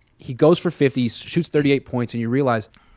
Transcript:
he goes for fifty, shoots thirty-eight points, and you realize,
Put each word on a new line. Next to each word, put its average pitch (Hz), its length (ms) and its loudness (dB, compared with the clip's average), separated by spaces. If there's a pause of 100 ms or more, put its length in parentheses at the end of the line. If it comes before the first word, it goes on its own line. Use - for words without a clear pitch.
(160)
he - 180 -12
goes 156 240 6
for 180 120 -4
fifty, 131 380 0
shoots - 400 -4
thirty-eight 139 360 0
points, 120 300 -6
and 117 60 -6
you 113 80 -4
realize, 123 400 -2 (280)